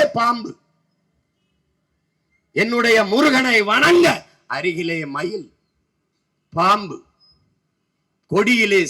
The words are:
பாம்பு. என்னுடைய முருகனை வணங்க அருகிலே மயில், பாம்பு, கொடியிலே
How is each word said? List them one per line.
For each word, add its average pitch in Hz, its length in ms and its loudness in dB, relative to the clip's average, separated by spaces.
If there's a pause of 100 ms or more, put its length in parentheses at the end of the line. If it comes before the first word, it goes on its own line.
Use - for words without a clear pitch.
(120)
பாம்பு. 233 400 -4 (2000)
என்னுடைய 233 480 2
முருகனை 254 580 2
வணங்க 294 440 4 (400)
அருகிலே 165 600 -6
மயில், 151 420 -8 (1040)
பாம்பு, 185 460 -2 (1300)
கொடியிலே 208 600 2